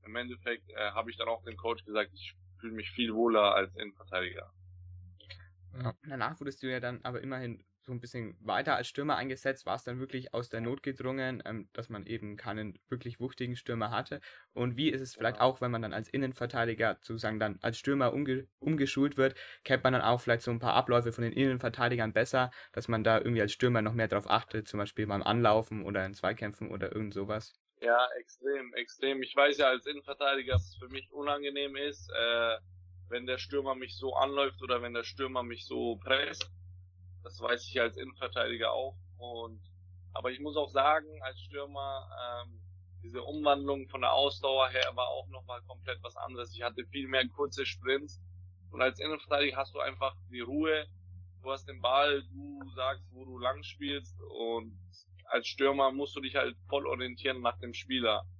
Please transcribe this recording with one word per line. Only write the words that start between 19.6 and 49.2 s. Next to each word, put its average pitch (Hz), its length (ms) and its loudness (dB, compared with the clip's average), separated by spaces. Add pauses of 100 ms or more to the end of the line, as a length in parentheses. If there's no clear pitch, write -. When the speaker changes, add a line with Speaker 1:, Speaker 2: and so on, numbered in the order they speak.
Speaker 2:
kennt 127 200 4
man 127 80 8
dann 123 100 4
auch 120 180 6
vielleicht 117 220 2
so - 80 -2
ein 117 80 0
paar 117 160 2
Abläufe 120 380 6
von 120 100 -4
den 117 120 0
Innenverteidigern 123 800 2
besser, 123 380 4 (220)
dass - 160 -6
man 113 160 2
da 113 140 8
irgendwie 113 240 4
als 104 100 2
Stürmer 120 300 4
noch 110 120 2
mehr 113 140 2
drauf 101 220 0
achtet, 110 360 2
zum - 120 -6
Beispiel 104 280 -2
beim 101 160 0
Anlaufen 110 640 6
oder 95 220 0
in 101 80 -8
Zweikämpfen 107 560 -2
oder 98 220 -4
irgend 104 220 -4
sowas? 107 380 -4 (280)
Speaker 1:
Ja, 120 280 6 (100)
extrem, 127 560 -4
extrem. 131 480 -2
Ich - 140 -4
weiß 139 220 6
ja 143 100 6
als 127 180 2
Innenverteidiger, 139 680 0
dass - 140 2
es - 80 -18
für 127 120 -14
mich 135 240 -10
unangenehm 143 640 -2
ist, 143 340 -6
äh, 117 460 2 (520)
wenn 123 180 -4
der 127 120 -2
Stürmer 135 360 -2
mich 127 220 -10
so 131 180 -4
anläuft 139 480 2
oder 123 200 4
wenn 120 120 -4
der 117 100 -2
Stürmer 131 380 -2
mich 117 240 -8
so 120 300 0
presst. 135 540 0 (720)
Das - 180 -14
weiß 120 280 0
ich 131 120 0
als 117 160 2
Innenverteidiger 120 760 -2
auch. 127 240 -2 (220)
Und, 117 420 -10 (540)
aber 127 180 -4
ich 131 80 -10
muss 147 160 -6
auch 143 140 0
sagen, 151 360 4 (160)
als 131 180 -8
Stürmer, 139 680 -8 (360)
ähm, - 160 -18 (420)
diese 123 200 -10
Umwandlung 139 680 2
von 135 120 -8
der 123 140 4
Ausdauer 135 560 4
her 131 240 2
war 123 140 -2
auch 131 200 -6
nochmal 123 340 -12
komplett 123 400 -10
was 120 140 -12
anderes. 120 380 -10
Ich 117 80 -10
hatte 120 240 -4
viel 135 220 -8
mehr 131 200 2
kurze 135 380 -4
Sprints. 139 540 -2 (500)
Und - 120 -2
als 127 160 2
Innenverteidiger 147 580 2